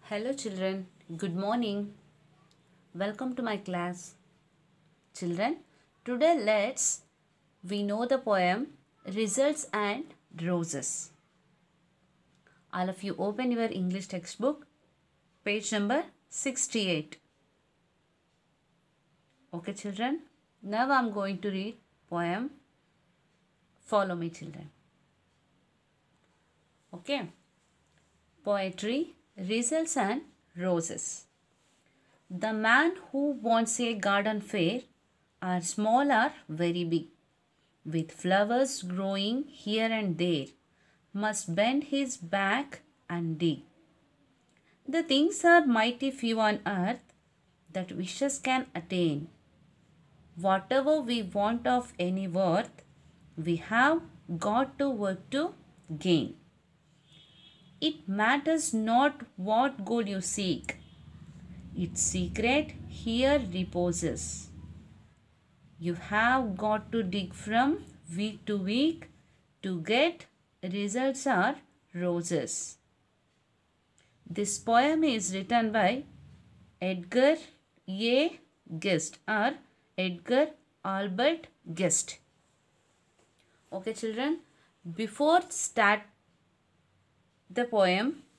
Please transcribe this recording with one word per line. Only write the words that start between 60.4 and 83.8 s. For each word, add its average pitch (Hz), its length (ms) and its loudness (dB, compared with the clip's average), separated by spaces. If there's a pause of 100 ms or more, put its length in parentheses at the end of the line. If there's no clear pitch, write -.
Its - 260 -4
secret 226 680 0 (160)
here 262 540 2 (120)
reposes. 175 960 -2 (1300)
You 170 180 -4
have 220 600 0
got 214 380 -2
to 226 100 0
dig 185 300 -4
from 262 500 0 (320)
week 208 300 -6
to 208 120 -2
week 247 520 0 (540)
to 180 180 -4
get 269 460 0 (360)
results 208 640 -2
or 240 280 2 (380)
roses. 170 840 -4 (1500)
This 202 300 -4
poem 285 440 4
is 202 320 0
written 220 380 2
by 220 300 4 (760)
Edgar 190 540 4 (540)
A. 240 500 2 (400)
Guest 185 480 0
or 220 280 2 (420)
Edgar 208 540 2 (340)
Albert 202 640 0 (260)
Guest. 170 460 0 (1500)
Okay, 190 180 -6